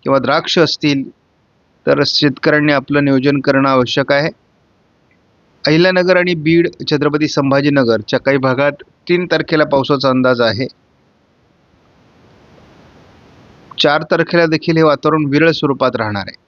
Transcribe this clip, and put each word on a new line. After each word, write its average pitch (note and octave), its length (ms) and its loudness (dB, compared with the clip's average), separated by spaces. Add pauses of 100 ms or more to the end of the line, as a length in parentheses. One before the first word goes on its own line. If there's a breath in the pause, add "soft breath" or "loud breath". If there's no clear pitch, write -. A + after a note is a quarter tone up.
किंवा C3+ 160 2
द्राक्ष C#3 400 0
असतील, C#3 500 0 (760)
तर C#3+ 180 -2
शेतकऱ्यांनी D3 680 0
आपलं C#3+ 320 -2
नियोजन C#3 340 0
करणं C3+ 300 0
आवश्यक C3 420 -2
आहे. C#3+ 180 0 (1400)
अहिल्यानगर F3+ 500 2
आणि F3+ 160 0
बीड, E3+ 360 2 (220)
छत्रपती D3 360 0
संभाजीनगरच्या C#3 920 0
काही C#3 180 0
भागात C3+ 340 0 (100)
तीन - 440 -4
तारखेला D#3+ 380 0
पावसाचा C3+ 460 0
अंदाज B2+ 320 2
आहे. A2+ 260 -2 (3000)
चार D#3 240 2
तारखेला E3+ 420 0
देखील D#3+ 320 0
हे D#3+ 60 4
वातावरण D3+ 420 2
विरळ D3+ 260 2
स्वरूपात C3 440 -2
राहणार G#2 320 -4
आहे. - 100 -18 (100)